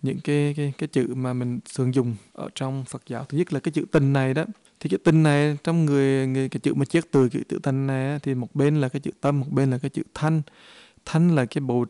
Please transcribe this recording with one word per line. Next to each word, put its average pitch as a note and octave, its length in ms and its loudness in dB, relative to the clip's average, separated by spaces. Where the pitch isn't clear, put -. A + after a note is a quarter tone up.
những C3+ 220 -2
cái, D3 340 0
cái, C#3+ 200 -2
cái D#3 100 -6
chữ B2+ 280 0
mà B2+ 180 -4
mình B2 260 -4
thường B2+ 200 0
dùng A#2+ 200 2
ở - 220 -12
trong C3+ 300 -6
Phật B2+ 220 -14
giáo. B2 220 -10
Thứ C#3+ 80 -4
nhất F3 160 -2
là C#3 60 -2
cái D#3+ 120 -4
chữ D3+ 200 -2
tình C#3 220 4
này C3+ 200 2
đó. D3+ 120 -2
Thì D3+ 100 -6
cái F#3+ 140 0
tình D#3+ 200 6
này D3 400 4
trong E3 220 0
người, C3+ 420 2
người C3 220 -2
cái - 100 -6
chữ - 140 0
mà C3+ 120 2
chiết - 260 0
từ C3 180 4
cái - 200 -4
chữ - 140 -4
tình C3+ 240 0
này C3+ 240 -2
á, D3 120 -6
thì C3+ 120 -2
một B2 200 -6
bên D3 260 2
là C3 80 0
cái C#3+ 100 -6
chữ - 120 -6
tâm, C#3+ 180 2
một C3 120 -2
bên C#3 200 2
là B2 60 -2
cái C#3 120 -6
chữ - 120 -6
thanh. D#3 280 0
Thanh E3 300 2
là C3 100 2
cái C3+ 160 -6
bầu B2 280 0